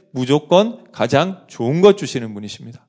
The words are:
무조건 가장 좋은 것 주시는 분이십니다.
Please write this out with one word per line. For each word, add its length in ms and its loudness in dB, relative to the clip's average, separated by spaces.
무조건 840 0
가장 540 -2
좋은 340 -4
것 160 6
주시는 380 -8
분이십니다. 540 -16